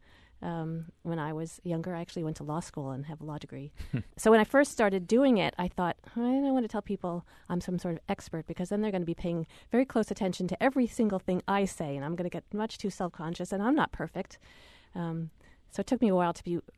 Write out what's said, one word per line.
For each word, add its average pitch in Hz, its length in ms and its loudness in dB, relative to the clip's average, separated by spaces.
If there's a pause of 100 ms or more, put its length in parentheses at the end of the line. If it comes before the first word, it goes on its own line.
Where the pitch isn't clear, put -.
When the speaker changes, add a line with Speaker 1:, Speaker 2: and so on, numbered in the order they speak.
(420)
Speaker 1:
Um, 165 440 -6 (160)
when 165 160 -4
I 156 140 -4
was 160 320 -8
younger, 170 300 -2
I 165 80 -4
actually 170 220 -6
went 156 120 -4
to 151 80 -12
law 151 160 -4
school 143 300 -8
and 135 160 -6
have 156 140 -12
a 151 40 -14
law 151 140 -8
degree. 135 340 -14 (200)
Speaker 2:
<laughs> 120 100 -2 (160)
Speaker 1:
So 220 120 6
when 220 100 10
I 214 40 6
first 277 280 4
started 196 360 2
doing 254 300 6
it, 160 200 2
I 180 100 0
thought, 175 280 -2 (180)
"I 233 60 -4
don't 262 320 2
want 254 120 2
to 220 40 -4
tell 208 140 -4
people 175 420 -4 (240)
I'm 180 140 0
some 180 160 -2
sort 175 160 -4
of 165 140 -8
expert - 380 -6
because 175 220 -6
then 208 140 -2
they're 214 100 -2
gonna 180 120 0
be 165 100 -2
paying 170 320 -2 (260)
very 247 140 6
close 226 240 0
attention 190 380 0
to 175 140 -4
every 262 240 4
single 208 320 0
thing 180 300 -2
I 202 160 4
say, 156 320 -4
and 139 80 -4
I'm 156 100 -4
gonna 175 140 -2
get 170 240 -8
much 214 260 -4
too 202 120 -4
self-conscious, 175 640 -4
and 196 100 0
I'm 240 120 4
not - 160 2
perfect." - 480 -8 (560)
Um, 165 360 -4 (420)
so - 80 -6
it 196 80 -2
took 240 120 2
me 240 80 6
a 190 60 6
while 175 180 4
to - 120 -10
be 175 140 -2 (200)